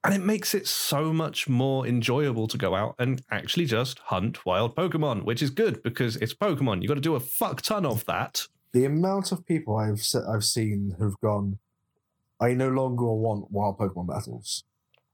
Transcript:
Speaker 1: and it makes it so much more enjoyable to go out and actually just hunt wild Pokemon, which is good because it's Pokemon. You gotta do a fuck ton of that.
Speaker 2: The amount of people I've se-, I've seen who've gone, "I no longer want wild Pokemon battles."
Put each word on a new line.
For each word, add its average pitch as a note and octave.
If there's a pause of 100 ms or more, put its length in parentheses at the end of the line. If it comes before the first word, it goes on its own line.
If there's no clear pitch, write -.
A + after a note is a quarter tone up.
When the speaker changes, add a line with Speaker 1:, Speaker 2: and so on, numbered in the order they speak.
Speaker 1:
and F#3
it F#3+
makes G3+
it G3
so D#3
much D#3+
more C3
enjoyable A#2+
to -
go F#2
out G2+
and B2+ (100)
actually E3+
just B2
hunt -
wild G2+
Pokemon, D3+
which A#2+
is C#3
good F3
because A#2
it's -
Pokemon. C3
You F#2
gotta C#3+
do D#3+
a -
fuck E3
ton G3+
of A#2
that. - (260)
Speaker 2:
The B2+
amount F#3+
of -
people D#3
I've G#2+
se-, -
I've G#2+
seen G2+
who've G2+
gone, G#2 (840)
"I A#2+
no C3
longer B2
want A2
wild G2+
Pokemon F2+
battles." - (500)